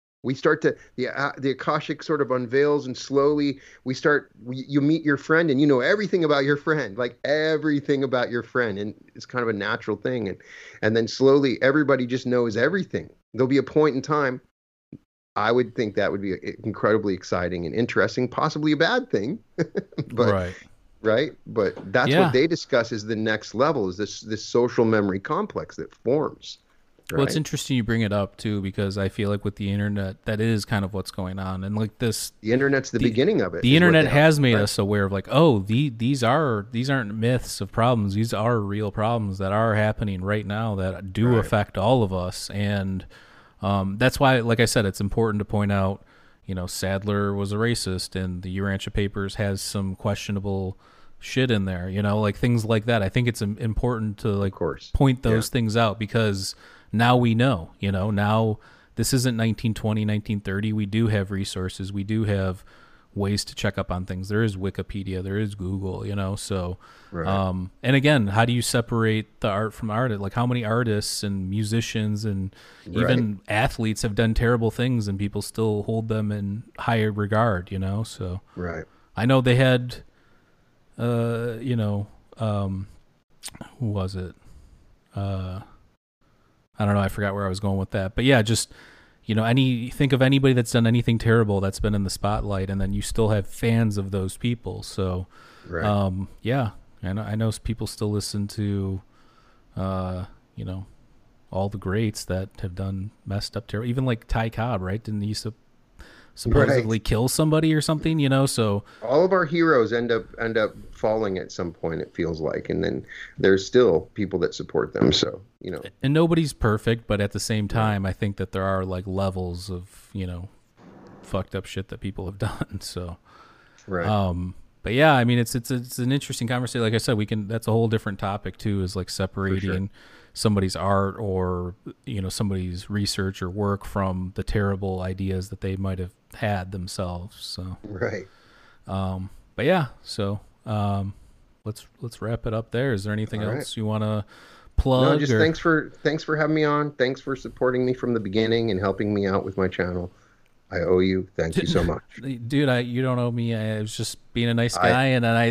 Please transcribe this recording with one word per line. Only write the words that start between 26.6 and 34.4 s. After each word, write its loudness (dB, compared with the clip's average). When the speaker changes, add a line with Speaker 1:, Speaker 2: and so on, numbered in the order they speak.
Speaker 2:
Well, 2
it's 0
Speaker 1:
Right? 0
Speaker 2:
interesting -2
you 0
bring 0
it 0
up, -2
too, -4
because -4
I 0
feel -2
like -2
with -4
the -4
internet, -2
that -2
is 2
kind -2
of -4
what's -6
going -6
on. -6
And, -6
like, -4
this -4
Speaker 1:
The -2
internet's 2
the -2
Speaker 2:
the, 2
Speaker 1:
beginning 2
of 0
it, -6
Speaker 2:
the 4
Speaker 1:
is 8
what 8
Speaker 2:
internet 6
Speaker 1:
they -2
Speaker 2:
has 6